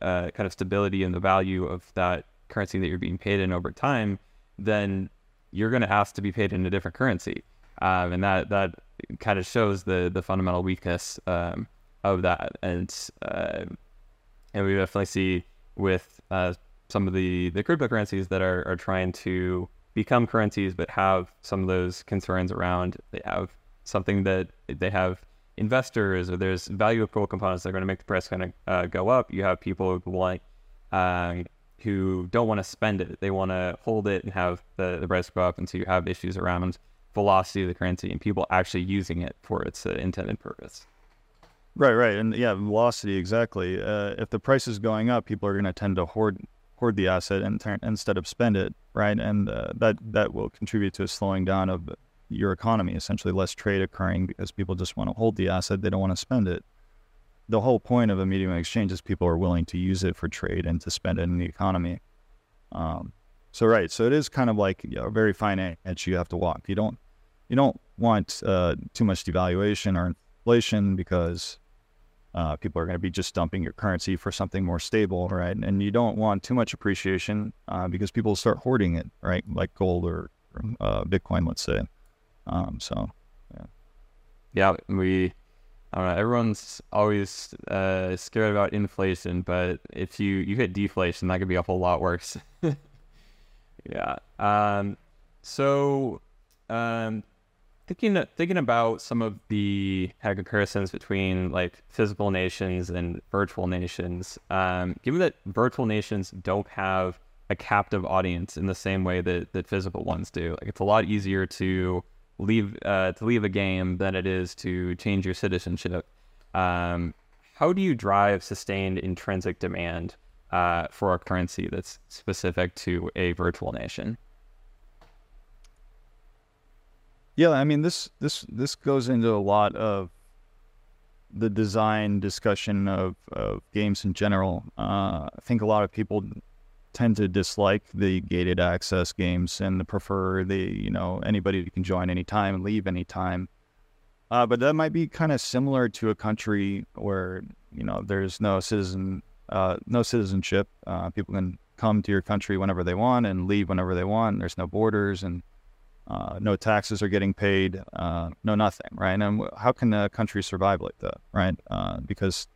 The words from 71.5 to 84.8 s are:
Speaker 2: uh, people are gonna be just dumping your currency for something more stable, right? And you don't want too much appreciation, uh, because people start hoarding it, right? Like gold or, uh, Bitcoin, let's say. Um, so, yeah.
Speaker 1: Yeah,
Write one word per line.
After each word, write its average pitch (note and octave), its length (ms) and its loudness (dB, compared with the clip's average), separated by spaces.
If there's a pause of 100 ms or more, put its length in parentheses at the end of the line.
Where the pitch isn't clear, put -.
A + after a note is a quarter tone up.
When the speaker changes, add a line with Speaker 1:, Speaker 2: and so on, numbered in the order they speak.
Speaker 2:
uh, D#2 220 0
people E2+ 260 -4
are E2 40 -2
gonna F2+ 120 -2
be F#2 120 -2
just F2 240 -4
dumping F2 280 0
your - 120 -4
currency F#2+ 420 -2
for - 160 -4
something F#2+ 320 -2
more F2 160 0
stable, F#2 480 0
right? F2+ 280 -2
And G2+ 260 0
you G2+ 100 0
don't A#2 240 2
want G#2 260 0
too - 120 -2
much A#2 180 2
appreciation, G#2 800 -2 (160)
uh, F#2 180 -4
because F#2 240 -2
people G#2+ 240 0
start A#2 240 2
hoarding G2+ 380 2
it, - 120 -4 (120)
right? F#2 320 0
Like E2+ 220 -2
gold F2 320 2
or, E2+ 240 -4 (500)
uh, G1+ 240 0
Bitcoin, F2+ 420 2
let's - 160 -2
say. - 200 0 (640)
Um, - 320 -2
so, - 300 -4 (460)
yeah. G1+ 100 -16 (880)
Speaker 1:
Yeah, F#2+ 240 6 (120)